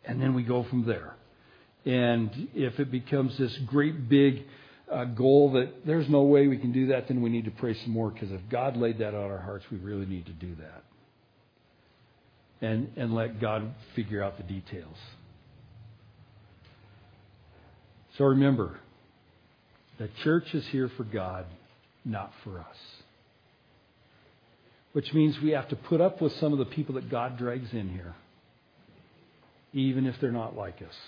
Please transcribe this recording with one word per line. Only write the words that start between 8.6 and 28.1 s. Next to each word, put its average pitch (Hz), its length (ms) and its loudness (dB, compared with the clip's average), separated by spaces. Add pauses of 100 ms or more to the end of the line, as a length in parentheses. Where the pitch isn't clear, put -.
laid 113 220 0
that 104 140 -4
on 101 180 -6
our 95 80 -8
hearts, 95 300 -10
we 107 80 -8
really 98 280 -6
need 90 220 -8
to 87 60 -14
do 85 220 -12
that. 80 280 -18 (1800)
And, 113 360 -2
and 117 160 -2
let 113 260 -2
God 110 340 -2 (220)
figure 101 280 -4
out 98 140 -6
the 98 60 -14
details. 87 540 -12 (3250)
So 139 80 4
remember, 135 540 4 (1160)
the 107 100 -8 (160)
church 165 320 2
is 143 120 -2
here 131 220 -2
for 123 140 -10
God, 92 420 -6 (580)
not 104 300 -8 (100)
for 95 160 -12
us. - 180 -18 (2250)
Which 147 200 -4
means 151 260 4
we 151 120 0
have 139 180 -2
to 143 60 -2
put - 260 0
up 185 200 2
with 151 120 2
some 151 200 0
of 135 60 2
the 127 60 2
people 139 300 -6
that 120 140 -8
God 123 280 -4
drags 123 360 -6
in 101 160 -4
here, 90 260 -10 (1600)